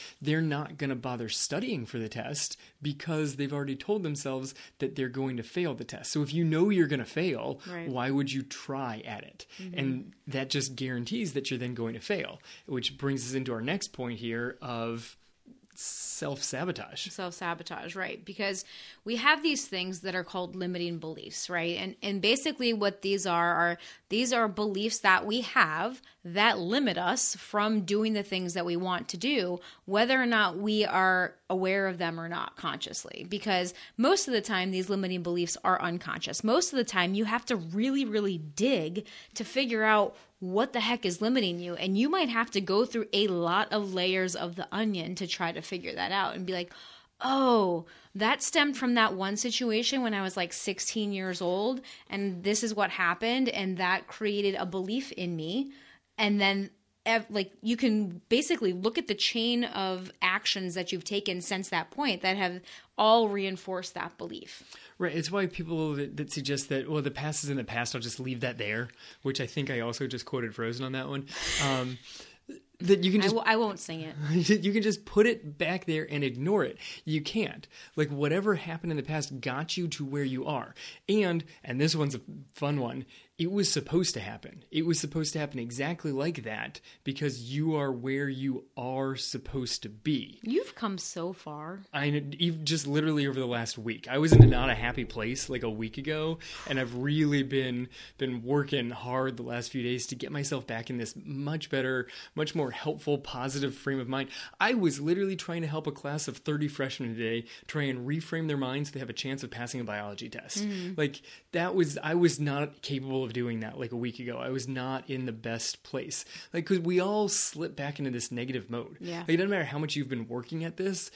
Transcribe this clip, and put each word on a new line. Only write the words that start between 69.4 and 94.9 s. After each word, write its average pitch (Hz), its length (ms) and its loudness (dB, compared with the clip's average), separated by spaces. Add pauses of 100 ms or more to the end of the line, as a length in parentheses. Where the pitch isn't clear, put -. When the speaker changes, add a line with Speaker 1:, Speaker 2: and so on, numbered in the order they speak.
Speaker 1:
think 139 220 -2
I 127 120 -2
also 120 260 -2
just 120 180 -6
quoted 120 300 -4
Frozen 117 300 -4
on 131 80 -4
that 131 140 -4
one. 139 200 -6 (380)
Um, 127 320 0 (840)
that 175 220 6
you 185 80 4
can 208 80 6
Speaker 2:
I 196 40 6
Speaker 1:
just 196 120 4
Speaker 2:
w-, 220 180 4
I 220 40 4
won't 208 220 0
sing 160 220 -8
it. 156 140 -10 (160)
Speaker 1:
<laughs> 180 320 6
You 202 100 2
can 220 80 4
just 202 240 0
put 208 200 6
it 185 320 0
back 180 280 -2
there 156 240 0
and 143 140 0
ignore 139 400 2
it. - 140 -2 (280)
You 156 160 0
can't. - 440 -2 (300)
Like, 151 140 2
whatever 156 460 2
happened 165 360 -4
in 151 60 -2
the 139 60 -2
past 143 380 -4
got 139 360 -4
you 175 120 0
to 151 160 -6
where 143 180 -2
you 131 220 -2
are. 143 280 -4 (340)
And, 185 360 4 (200)
and 127 160 -4
this 156 160 4
one's 139 200 2
a 113 60 -8 (320)
fun 143 260 0
one, 131 260 -4 (320)
it 165 160 0
was 202 180 4
supposed 160 440 2
to 117 40 -6
happen. 104 500 -12
It 156 160 2
was 165 140 2
supposed 151 320 -2
to 160 80 -2
happen 143 200 -4
exactly 139 520 -4
like 139 320 -2
that - 380 -6 (240)
because 135 360 -4
you 147 340 0
are 139 140 2
where 135 380 0
you 131 380 -2 (100)
are 131 400 -2
supposed - 680 -4
to 107 60 -10
be. 120 540 -2
Speaker 2:
You've 349 320 0
come 196 220 -2
so 175 340 -6
far. 156 480 -10 (140)
Speaker 1:
I 143 160 0
kn-, 143 320 0
ev-, 165 240 2
just 147 200 0
literally 151 420 4
over 131 120 0
the 131 60 0
last 117 320 -2
week. 113 320 -6
I 131 80 2
was 156 160 8
in 120 100 12
a 120 40 12
not 123 220 6
a 117 60 2
happy 120 300 -2